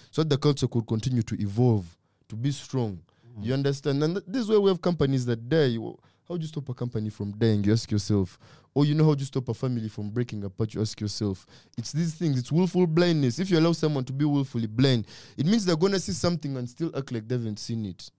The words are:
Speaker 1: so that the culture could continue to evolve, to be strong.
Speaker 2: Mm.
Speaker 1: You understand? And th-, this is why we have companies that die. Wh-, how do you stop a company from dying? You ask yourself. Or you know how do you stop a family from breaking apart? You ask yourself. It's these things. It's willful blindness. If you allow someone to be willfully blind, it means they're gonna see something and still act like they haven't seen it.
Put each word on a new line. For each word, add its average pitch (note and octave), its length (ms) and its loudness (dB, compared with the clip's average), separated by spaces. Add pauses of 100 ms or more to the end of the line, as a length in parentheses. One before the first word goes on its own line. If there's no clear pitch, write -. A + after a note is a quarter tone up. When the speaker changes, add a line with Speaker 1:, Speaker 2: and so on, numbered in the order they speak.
(100)
Speaker 1:
so D#3 120 0
that D#3 80 0
the C#3 80 2
culture C#3+ 300 0
could A2+ 180 -2
continue A#2 360 -2
to - 180 -4
evolve, G#2 560 0 (320)
to G#2 80 -12
be C3+ 160 -2
strong. A2+ 480 -6 (380)
Speaker 2:
Mm. G2+ 60 -8
Speaker 1:
You A#2+ 100 -2
understand? C#3 480 0
And D#3+ 140 0
th-, G3 120 -6
this A#3 140 -2
is G3+ 60 -4
why G#3+ 100 6
we G3 120 4
have F3+ 100 0
companies C#3 460 2
that A#2 220 -4
die. C#3 280 4
Wh-, A2+ 220 -8 (300)
how F3 80 -6
do E3+ 60 -4
you D#3 60 -8
stop C#3+ 200 -10
a B2 60 -6
company A2+ 360 -4
from G2+ 220 -8
dying? G#2 320 2
You G2+ 80 4
ask A2+ 180 0
yourself. G2+ 480 0 (380)
Or C#3+ 80 4
you D3 120 2
know D#3 80 4
how D#3 100 6
do C#3+ 60 -4
you C#3 60 -6
stop C3 220 -6
a A2+ 60 -2
family A#2+ 340 -4
from G#2 220 -8
breaking A2 320 -4
apart? G2+ 320 -4
You F2 60 -2
ask G#2+ 200 -4
yourself. G2+ 460 -4 (320)
It's A2+ 140 -6
these D#3+ 220 -2
things. D#3+ 240 0
It's B2 120 -4
willful F3 380 2
blindness. D#3 500 2
If F#3+ 120 -2
you E3 100 4
allow E3 100 6
someone D3+ 360 0
to C3+ 60 -8
be C#3+ 120 0
willfully C#3 420 0
blind, A#2 400 2 (300)
it C#3+ 100 0
means G#3+ 180 2
they're F3 120 2
gonna F#3+ 240 2
see - 120 -6
something D#3+ 440 -2
and B2 120 -6
still E3 280 -6
act C#3 160 -6
like A2 160 -6
they B2+ 80 -2
haven't A2 240 -4
seen A2+ 260 -4
it. - 320 -12